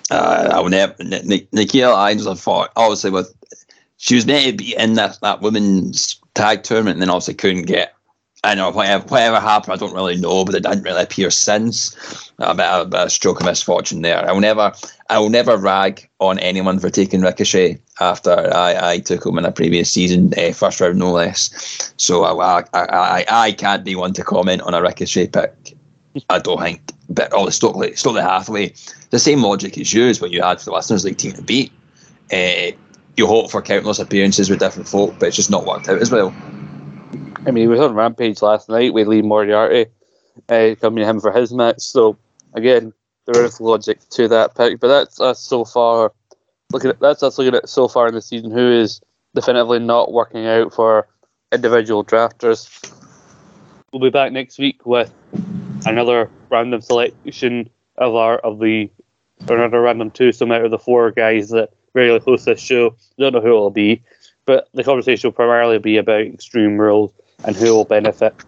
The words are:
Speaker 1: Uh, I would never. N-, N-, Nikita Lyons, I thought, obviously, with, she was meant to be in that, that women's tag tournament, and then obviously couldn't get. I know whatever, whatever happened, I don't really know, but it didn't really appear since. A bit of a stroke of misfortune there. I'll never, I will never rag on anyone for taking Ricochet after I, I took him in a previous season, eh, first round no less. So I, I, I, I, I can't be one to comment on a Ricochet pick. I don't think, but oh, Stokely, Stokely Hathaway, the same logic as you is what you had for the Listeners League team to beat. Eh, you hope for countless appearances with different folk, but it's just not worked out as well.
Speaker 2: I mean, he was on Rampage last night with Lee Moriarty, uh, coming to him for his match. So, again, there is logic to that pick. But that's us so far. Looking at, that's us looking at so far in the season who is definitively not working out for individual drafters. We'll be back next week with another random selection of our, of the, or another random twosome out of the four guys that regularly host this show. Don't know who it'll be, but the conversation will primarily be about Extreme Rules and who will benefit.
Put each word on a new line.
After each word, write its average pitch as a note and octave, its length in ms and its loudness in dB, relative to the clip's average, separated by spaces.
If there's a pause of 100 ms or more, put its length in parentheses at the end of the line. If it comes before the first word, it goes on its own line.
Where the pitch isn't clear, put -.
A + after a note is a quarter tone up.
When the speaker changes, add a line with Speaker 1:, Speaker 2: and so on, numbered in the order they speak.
Speaker 1:
Uh, E2 420 0
I E2+ 80 0
would F2+ 120 -2
never. F#2+ 280 0
N-, F2+ 140 -10
N-, F#2 380 -4
Nikita B2 400 2
Lyons, G#2 340 0
I F#2+ 80 -6
thought, F#2 420 -4
obviously, G#2+ 360 0
with, F#2 220 -4 (640)
she - 180 0
was A#2+ 100 2
meant C#3 200 2
to B2 80 -2
be A2 220 -10
in A2+ 200 0
that, G#2 260 -2
that G#2 200 -4
women's G2+ 800 -2 (140)
tag G#2+ 300 0
tournament, A2 320 0
and F2 80 -4
then F2+ 60 0
obviously F2 260 -2
couldn't F#2 280 -2
get. F2 300 -4 (520)
I G#2 100 2
know F#2 160 -2
whatever, G2 360 0
whatever A#2 320 2
happened, G#2+ 320 0
I F#2+ 60 -4
don't F2 160 -8
really F2+ 240 -2
know, F#2 260 0
but F#2+ 100 -4
it G2 100 -2
didn't G2 200 -2
really F2+ 200 -2
appear F#2 260 -2
since. - 640 -2 (440)
A - 140 -2
bit F2+ 120 0
of F2+ 280 -2
a F2+ 160 -2
stroke - 300 -2
of E2+ 60 -4
misfortune F2 560 -2
there. F2 260 -2
I'll F#2+ 140 0
never, G#2+ 320 2 (360)
I A2 80 2
will G#2+ 120 2
never A#2 260 2
rag G2 540 -2 (100)
on F#2+ 200 0
anyone F#2 380 -2
for F#2+ 120 -2
taking G2 320 0
Ricochet F#2 580 0 (220)
after F2+ 520 0
I, F2 420 0
I F#2 40 -4
took - 260 -6
him F2+ 120 -4
in E2+ 80 -2
a F2 60 -2
previous E2+ 380 0
season, F2+ 480 2
eh, E2+ 140 0
first - 300 -2
round F#2 180 0
no F2+ 140 0
less. - 840 -4
So F2 300 0
I, F2 340 0
I, F2 40 -10 (100)
I, F2 160 0
I, F2+ 400 0
I A2+ 240 2
can't G2 320 -4
be F#2+ 100 -6
one F2+ 180 -4
to F2+ 120 -8
comment F#2 380 0
on F2 100 -6
a E2+ 80 0
Ricochet F2 460 -2
pick. - 500 -6 (520)
I F#2 100 2
don't F2+ 200 -4
think, E2+ 220 -6 (280)
but - 220 -4
oh, G2 180 0
Stokely, - 460 -2
Stokely A2 280 -2
Hathaway, F#2 500 -4 (380)
the - 80 0
same D3 220 2
logic G2 360 -2
as - 160 -4
you A#2 140 4
is A2 120 2
what F2+ 120 -8
you F2+ 100 -4
had F2+ 180 0
for - 60 -18
the F#2+ 80 -10
Listeners F#2 320 -2
League F#2 120 -6
team - 160 -8
to - 80 -16
beat. A#2+ 300 -4 (600)
Eh, F2+ 420 -2 (420)
you A2 100 2
hope G#2+ 260 2
for G2 100 -4
countless G2+ 380 -2
appearances G2 500 0
with F#2+ 100 0
different F#2+ 300 -4
folk, G2 280 -2
but F#2 100 0
it's F2 100 -4
just - 140 -2
not F#2+ 140 -2
worked - 220 -6
out F#2+ 140 0
as A#2+ 100 0
well. G2 240 0 (1120)
Speaker 2:
I C3 60 -4
mean, A2+ 120 0
he A#2 40 4
was A#2 140 4
on C3+ 120 2
Rampage A2+ 480 -2
last G#2+ 280 0
night A#2 240 0
with G#2+ 120 2
Lee A2 160 2
Moriarty, G#2+ 680 2 (600)
uh, A2+ 320 4
coming A2 240 0
to G#2 60 0
him A2 100 0
for G2+ 120 -2
his A#2+ 220 0
match. A#2+ 280 0
So, A2 360 2 (360)
again, A#2 400 0 (320)
there A#2+ 180 2
is A#2 160 -4
logic A2 400 0 (120)
to A#2 180 2
that A2+ 260 2
pick. A#2+ 240 0
But B2 80 0
that's C#3+ 320 2
us B2+ 220 0
so A#2+ 240 -2
far. A#2 480 2 (580)
Looking C3 200 -2
at, - 100 -4
that's C#3+ 200 2
us C3+ 160 -2
looking C3 160 0
at - 140 -2
so B2+ 220 2
far A#2+ 180 2
in A2+ 60 -2
the A2 80 -6
season A2+ 280 -12
who B2 220 2
is A2+ 300 0 (340)
definitively A#2+ 440 0
not A#2 340 0
working A2+ 340 -2
out A2+ 260 0
for A2 320 2 (460)
individual A2+ 540 0
drafters. A2+ 840 -2 (1040)
We'll C3 100 -6
be C3 80 4
back C3+ 220 2
next C3 260 -8
week C#3 280 -4
with A#2+ 280 0 (720)
another A#2 460 2 (180)
random A#2 300 -2
selection A#2+ 880 -2 (280)
of A#2+ 180 0
our, A#2 220 2
of G#2+ 220 -6
the, A2 300 0 (600)
or A#2 80 2
another A#2 240 2
random A2+ 300 0
twosome A#2 420 2
out A#2 100 0
of A2+ 80 0
the A2 80 -4
four A#2 320 2
guys A2 380 0
that A2+ 240 -2 (200)
regularly A#2 300 4
host B2+ 220 2
this A#2 160 0
show. A#2+ 340 0 (240)
Don't C3+ 140 0
know A#2 80 2
who A2+ 80 2
it'll G#2+ 200 4
be, G#2 320 0 (440)
but C3 280 2
the C3+ 120 -4
conversation B2+ 420 0
will G#2+ 60 -2
primarily A#2 440 2
be G#2+ 200 0
about G#2+ 240 2
Extreme G#2+ 560 -2
Rules G#2 340 2 (340)
and G2+ 120 -4
who A2+ 160 4
will G#2+ 100 4
benefit. G#2+ 500 0 (140)